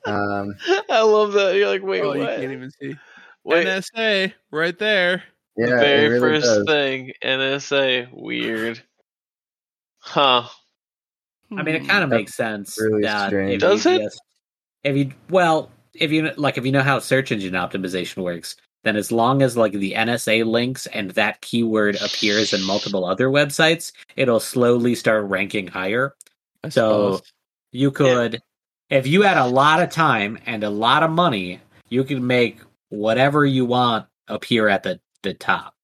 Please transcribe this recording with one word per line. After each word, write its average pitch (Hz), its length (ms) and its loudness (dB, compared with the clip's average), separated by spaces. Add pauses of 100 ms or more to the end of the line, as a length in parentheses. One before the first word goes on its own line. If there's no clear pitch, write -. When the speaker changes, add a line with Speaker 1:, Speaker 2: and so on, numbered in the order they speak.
Speaker 1:
Um, 101 480 -4 (340)
Speaker 2:
I 233 140 2
love 214 320 2
that. 196 220 2
You're 202 120 2
like, 196 140 -4
"Wait, 190 200 -4
Speaker 3:
Oh, 95 120 -2
you 95 60 -4
Speaker 2:
what?" 113 200 -4
Speaker 3:
can't 135 120 -8
even 131 180 -12 (100)
see. 139 160 -12 (480)
Speaker 2:
Wait. 170 220 0
Speaker 3:
N 190 100 -2
S 185 180 -8
A, 208 380 -2 (200)
right 170 260 -4
there. 185 440 0 (360)
Speaker 1:
yeah, 117 80 0
Speaker 2:
The 120 100 2
very 143 300 4
Speaker 1:
it - 20 2
really 120 120 2 (200)
Speaker 2:
first 127 60 0
Speaker 1:
does. 107 200 4
Speaker 2:
thing, 135 540 0
N 131 220 -2
S 139 300 -4
A. 127 380 0
Weird. 117 720 -6 (1160)
Huh. 127 500 2 (1040)
Speaker 4:
I - 80 -6
mean, 156 120 -2
it 160 80 -4
Speaker 3:
Hmm. 143 60 -8
Speaker 4:
kinda 190 180 2
Speaker 1:
That's 135 40 -2 (100)
Speaker 4:
makes 98 140 -10
sense 107 460 -6
Speaker 1:
really 107 220 2
Speaker 4:
that 104 260 -2
Speaker 1:
strange. 98 280 0
Speaker 4:
if 98 40 -2
Speaker 2:
Does 202 240 2
Speaker 4:
you 330 60 4
Speaker 2:
it? 370 140 2
Speaker 4:
just, - 160 -10 (600)
if 139 140 0
you, 135 160 0 (160)
well, 165 420 2 (220)
if 156 180 -2
you, 156 280 0
like, 139 180 -2
if 123 80 -6
you 131 80 0
know 139 100 4
how 135 180 2
search 135 320 0
engine 95 200 -4
optimization 92 680 -4
works, 87 340 -8 (260)
then 107 140 0
as 101 140 -4
long 120 300 2
as, 123 160 2
like, 110 160 2
the 98 220 -4
N 113 160 -2
S 117 180 -4
A 110 140 2
links 117 460 -2
and 95 240 -8
that 110 280 -2
keyword 107 640 0
appears 104 500 0
in 98 120 -2
multiple 95 420 -4
other 110 220 0
websites, 151 640 0 (240)
it'll 120 240 2
slowly 120 540 2
start 110 300 0
ranking 98 420 -4
higher. 101 480 -4 (500)
Speaker 3:
I 156 60 -10
Speaker 4:
So, 104 460 2
Speaker 3:
suppose. - 160 -14 (400)
Speaker 4:
you 135 160 0
Speaker 2:
Yeah. 135 60 -2
Speaker 4:
could, 120 480 2 (480)
if 135 160 2
you 175 160 4
had 190 140 4
a 135 100 4
lot 143 360 4
of - 80 -2
time 117 560 0
and 110 180 -6
a 104 60 -2
lot 120 320 2
of 160 80 2
money, 113 500 0 (280)
you 127 160 0
could 135 180 -4
make 123 360 0 (320)
whatever 127 540 2
you 131 200 2
want 120 420 0 (220)
appear 107 400 0
at 98 140 2
the, 90 180 -6 (220)
the 92 120 -6
top. - 500 -4